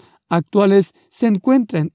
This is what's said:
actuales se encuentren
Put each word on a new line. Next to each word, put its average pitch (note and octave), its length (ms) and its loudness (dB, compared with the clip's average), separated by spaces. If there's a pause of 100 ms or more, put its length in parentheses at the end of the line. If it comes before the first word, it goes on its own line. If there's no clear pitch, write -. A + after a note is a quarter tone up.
(280)
actuales G3 640 0 (180)
se - 200 -4
encuentren G#3 680 -2